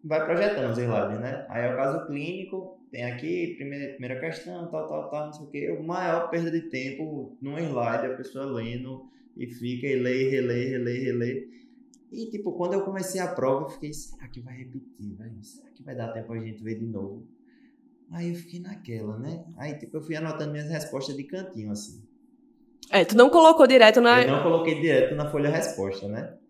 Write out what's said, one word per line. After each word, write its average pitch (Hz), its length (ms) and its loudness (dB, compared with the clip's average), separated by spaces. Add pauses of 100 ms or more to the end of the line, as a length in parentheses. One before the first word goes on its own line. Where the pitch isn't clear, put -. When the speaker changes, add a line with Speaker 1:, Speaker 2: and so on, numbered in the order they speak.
Speaker 1:
vai 156 200 0
projetando 175 480 2
os 113 60 -2
slides, 107 420 0
né? 127 300 -8
Aí 120 160 -4
é 123 80 0
o - 20 -2
caso 139 300 -2
clínico, 180 720 -8 (120)
tem 120 140 -8
aqui, 165 520 -4
primeira, 139 360 -10
primeira 127 260 -8
questão, 170 500 -10
tal, 156 180 -6
tal, 151 220 -8
tal, 151 160 -6
não 151 80 -14
sei 151 120 -18
o - 40 -20
quê. 143 220 -6
O 151 120 -6
maior 170 460 -2
perda 170 220 -2
de 165 180 -2
tempo 135 720 -8
num 143 160 -8
slide, 127 480 -2
a 131 100 -4
pessoa 135 300 -10
lendo 127 640 -8 (260)
e 123 120 -10
fica 123 400 -8
e 131 80 0
lê, 127 340 2
relê, 123 400 0
relê, 123 360 -2
relê. 123 420 -2 (640)
E, 226 180 -10
tipo, 202 220 -6
quando 175 220 -4
eu 196 80 0
comecei 190 380 -6
a 180 80 -4
prova, 135 380 0
eu - 40 -12
fiquei, 151 220 -12
"Será - 360 -14
que - 120 -16
vai 123 160 -16
repetir, 127 640 -16
velho? 113 240 -16
Será - 300 -20
que - 100 -20
vai 135 140 -14
dar 117 140 -8
tempo 113 220 -12
a 113 60 -8
gente 110 260 -12
ver 110 140 -6
de 113 80 -8
novo?" 104 400 -10 (840)
Aí 170 180 -6
eu 170 60 -4
fiquei 175 240 -14
naquela, 113 580 -10
né? 160 260 -10 (140)
Aí, 143 220 -10
tipo, 156 180 -12
eu 151 60 -6
fui 160 120 -8
anotando 151 360 -6
minhas 147 180 -8
respostas 139 480 -6
de 143 60 -10
cantinho, 117 480 -10
assim. - 320 -10 (880)
Speaker 2:
É, 190 120 6
tu 208 140 4
não 262 140 12
colocou 320 340 12
direto 240 340 10
na 240 220 8
Speaker 1:
Eu - 100 4
não 143 120 2
coloquei 165 360 2
direto 147 360 4
na 147 160 -2
folha 147 180 2
resposta, 98 580 -2
né? 117 280 -8 (140)